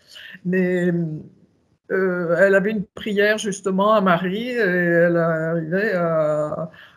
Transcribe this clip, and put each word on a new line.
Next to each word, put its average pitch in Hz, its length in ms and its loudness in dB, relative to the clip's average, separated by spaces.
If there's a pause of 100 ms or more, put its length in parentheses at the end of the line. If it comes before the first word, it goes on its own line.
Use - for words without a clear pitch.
(460)
mais, 180 440 0 (1040)
euh, 180 480 -2
elle 196 160 6
avait 196 160 2
une 214 140 -4
prière, 208 540 0
justement, 196 540 0
à 214 60 6
Marie, 190 520 0
et 247 40 -6
elle 175 640 2
arrivait 165 800 -2
à, 156 720 -2 (280)